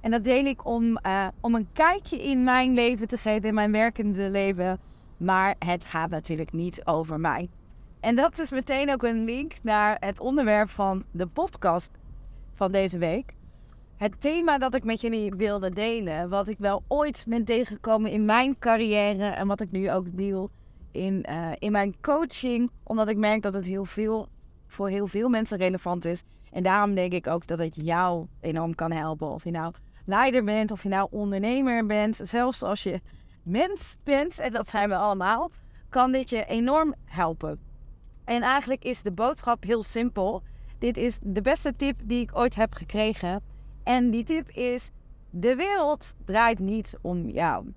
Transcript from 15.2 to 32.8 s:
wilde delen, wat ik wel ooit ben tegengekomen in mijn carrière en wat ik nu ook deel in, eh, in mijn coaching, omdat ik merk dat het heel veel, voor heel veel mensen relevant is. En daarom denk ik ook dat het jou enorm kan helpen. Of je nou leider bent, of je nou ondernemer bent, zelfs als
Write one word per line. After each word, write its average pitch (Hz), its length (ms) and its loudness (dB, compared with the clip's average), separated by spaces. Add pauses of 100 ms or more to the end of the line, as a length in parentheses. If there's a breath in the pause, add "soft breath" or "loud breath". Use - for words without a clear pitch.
wilde 202 340 0
delen, 185 580 -2
wat 196 200 0
ik 214 100 -8
wel 202 300 0
ooit 294 400 0
ben 226 160 0
tegengekomen 220 680 0
in 214 140 2
mijn 247 340 4
carrière 208 680 2
en 196 220 -2
wat 202 140 0
ik 196 100 -6
nu 190 200 -2
ook 180 260 -2
deel 196 340 -2 (400 soft breath)
in, 190 340 -2
eh, 165 340 -4
in 208 140 -2
mijn 202 280 2
coaching, 254 680 0 (120)
omdat 220 260 0
ik 220 80 0
merk 214 260 2
dat 202 120 -2
het 190 120 -4
heel 190 180 -4
veel, 214 440 -2 (380)
voor 196 220 -4
heel 202 180 0
veel 208 220 0
mensen 220 300 0
relevant 180 460 0
is. 170 180 -2 (300 soft breath)
En 185 100 -4
daarom 202 320 4
denk 180 180 2
ik 175 140 -2
ook 170 200 0
dat 170 120 -2
het 160 220 -2
jou 170 460 2 (140)
enorm 165 340 -2
kan 165 180 -2
helpen. 156 360 -4
Of 147 160 -8
je 170 60 -6
nou 170 240 -4 (300 soft breath)
leider 233 400 4
bent, 214 260 2
of 208 120 -8
je 202 60 -4
nou 196 220 2
ondernemer 220 760 0
bent, 214 360 2
zelfs 240 400 0
als 202 200 -2